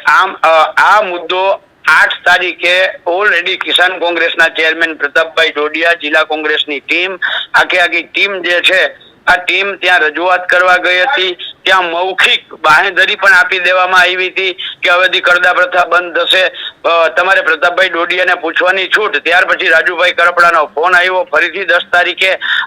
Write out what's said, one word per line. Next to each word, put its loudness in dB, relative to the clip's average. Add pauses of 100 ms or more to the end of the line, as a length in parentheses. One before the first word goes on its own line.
આમ, 2
અ, -2 (300)
આ 4
મુદ્દો -2 (260)
આઠ 2 (140)
તારીખે 0 (220)
already 0
કિસાન -4
કોંગ્રેસના 0
ચેરમેન -2
પ્રતાપભાઈ -2
ડોડિયા, -2
જિલ્લા 0
કોંગ્રેસની -4
ટીમ, -4 (340)
આખી 2
આખી 0
ટીમ -4
જે 0
છે, 0 (220)
આ 2
ટીમ -4
ત્યાં 0
રજૂઆત 0
કરવા 2
ગઈ 0
હતી. -2 (260)
ત્યાં 2
મૌખિક -2
બાંહેધરી 0
પણ 2
આપી 2
દેવામાં 2
આવી 0
હતી -4
કે -6
હવેથી 2
કરદા 2
પ્રથા 0
બંધ -2
થશે, 0 (380)
અ, 2
તમારે 0
પ્રતાપભાઈ 0
ડોડિયાને -2
પૂછવાની -2
છૂટ. -2
ત્યાર 0
પછી -2
રાજુભાઈ 0
કરપડાનો 2 (100)
ફોન 2
આવ્યો, 0
ફરીથી 0
દસ 0 (120)
તારીખે 0 (280)